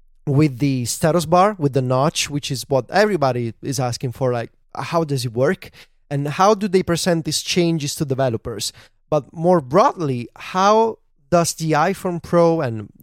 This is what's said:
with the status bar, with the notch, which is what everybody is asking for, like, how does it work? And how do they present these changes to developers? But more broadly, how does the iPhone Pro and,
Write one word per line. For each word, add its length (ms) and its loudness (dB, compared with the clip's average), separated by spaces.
with 340 2
the 240 0
status 420 0
bar, 320 4
with 140 0
the 100 0
notch, 480 0
which 220 -6
is 160 -6
what 240 0
everybody 720 0
is 180 -4
asking 320 -4
for, 220 -2
like, 180 -6
how 300 -2
does 180 -2
it 80 -6
work? 380 -2
And 180 -4
how 260 4
do 160 -2
they 140 2
present 420 0
these 160 -4
changes 540 0
to 100 -4
developers? 640 -4
But 240 -2
more 260 4
broadly, 800 0
how 640 2
does 240 2
the 200 -2
iPhone 500 -2
Pro 380 2
and, 260 -6